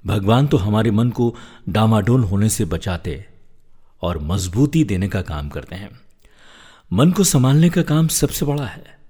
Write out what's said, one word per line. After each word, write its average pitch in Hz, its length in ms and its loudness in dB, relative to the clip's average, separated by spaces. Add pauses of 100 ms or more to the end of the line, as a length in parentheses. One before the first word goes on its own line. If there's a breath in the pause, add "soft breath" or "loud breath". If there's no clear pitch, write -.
भगवान 113 420 2
तो 139 100 2
हमारे 107 340 2
मन 113 180 2
को 120 260 -2 (340 loud breath)
डामाडोल 110 540 2
होने 101 260 0
से 107 160 -2
बचाते 85 600 -6 (760)
और 87 160 -4
मजबूती 92 680 0
देने 98 240 -2
का 95 140 -4
काम 73 280 -8
करते - 260 -12
हैं। 104 240 -16 (960 soft breath)
मन 139 180 4
को 196 120 2
संभालने 147 460 4
का 170 120 0
काम 156 260 0
सबसे - 380 -2
बड़ा 143 200 -4
है - 340 -16 (100)